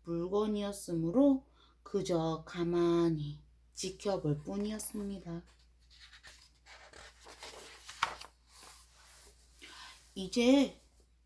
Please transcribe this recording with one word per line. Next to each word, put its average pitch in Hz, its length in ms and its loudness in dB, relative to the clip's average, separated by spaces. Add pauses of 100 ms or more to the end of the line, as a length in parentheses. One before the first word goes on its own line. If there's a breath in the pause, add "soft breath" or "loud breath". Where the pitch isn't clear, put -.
물건이었으므로 202 1400 2 (380 soft breath)
그저 165 640 -2
가만히 170 960 0 (320)
지켜볼 170 680 -2
뿐이었습니다. 202 1000 -6 (4000 loud breath)
이제 240 680 6 (440)